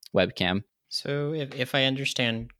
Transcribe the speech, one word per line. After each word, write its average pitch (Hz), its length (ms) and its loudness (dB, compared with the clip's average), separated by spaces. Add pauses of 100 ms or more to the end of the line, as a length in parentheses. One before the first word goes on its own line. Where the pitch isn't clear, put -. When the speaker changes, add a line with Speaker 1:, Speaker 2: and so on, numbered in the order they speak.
(140)
Speaker 1:
webcam. 92 480 2 (260)
Speaker 2:
So 143 440 -4
if, 139 220 -4
if 127 200 -2
I 135 100 4
understand 123 760 0